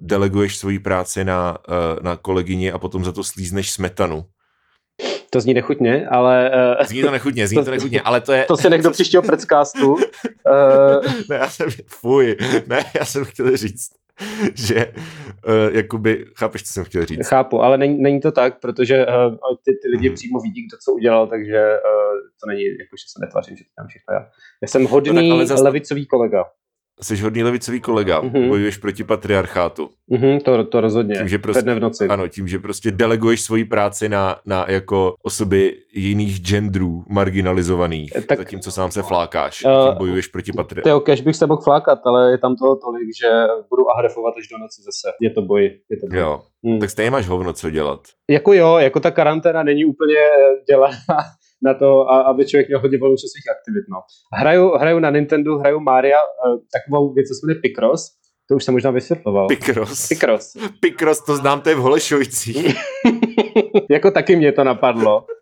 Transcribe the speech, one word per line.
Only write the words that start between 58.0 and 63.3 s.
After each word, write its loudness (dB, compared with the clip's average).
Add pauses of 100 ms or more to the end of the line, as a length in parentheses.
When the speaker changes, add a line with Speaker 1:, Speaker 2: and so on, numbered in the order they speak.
Speaker 2:
To 0
už -4
jsem 0
možná 0
vysvětloval. -2
Speaker 1:
Picross? -4
Speaker 2:
Picross. -2 (240)
Speaker 1:
Picross, 0
to 0
znám, 0
to -2
je 4
v -2
Holešovicích. 0
Speaker 2:
<laughs> -10 (1080)